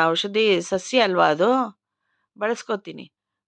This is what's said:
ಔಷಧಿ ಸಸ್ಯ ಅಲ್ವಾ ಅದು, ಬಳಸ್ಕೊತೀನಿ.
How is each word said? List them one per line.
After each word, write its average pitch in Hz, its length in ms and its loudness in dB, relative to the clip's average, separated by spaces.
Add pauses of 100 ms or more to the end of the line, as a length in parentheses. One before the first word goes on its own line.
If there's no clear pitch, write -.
ಔಷಧಿ 196 560 0
ಸಸ್ಯ 190 400 -2
ಅಲ್ವಾ 180 260 4
ಅದು, 208 540 0 (580)
ಬಳಸ್ಕೊತೀನಿ. 202 760 -8 (360)